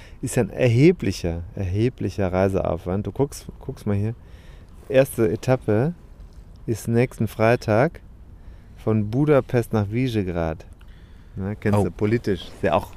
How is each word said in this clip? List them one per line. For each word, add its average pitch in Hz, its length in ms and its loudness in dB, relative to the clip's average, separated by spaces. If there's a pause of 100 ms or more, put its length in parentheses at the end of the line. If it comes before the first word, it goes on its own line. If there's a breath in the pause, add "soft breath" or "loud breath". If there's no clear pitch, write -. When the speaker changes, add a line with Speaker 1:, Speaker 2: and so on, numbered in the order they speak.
(200 loud breath)
Speaker 1:
Ist - 160 -6
ja 127 60 4
ein 98 80 -2
erheblicher, 113 920 2 (120)
erheblicher 101 800 -2
Reiseaufwand. 92 720 0
Du 101 60 -6
guckst, - 340 -4 (140)
guckst - 260 -12
mal 104 100 0
hier. 107 180 -2 (760 loud breath)
Erste 127 420 4
Etappe 123 640 0 (720)
ist 117 220 -4
nächsten 117 400 0
Freitag 117 720 2 (760 soft breath)
von 110 340 -2
Budapest 131 600 2
nach 104 180 0
Visegrad. 92 760 -2 (720 soft breath)
Ne, 98 220 -6
kennst 104 200 2
Speaker 2:
Oh. 98 60 2
Speaker 1:
du, 90 60 -2
politisch. 107 580 -2
Ist - 140 -10
ja 82 120 2
auch - 220 -2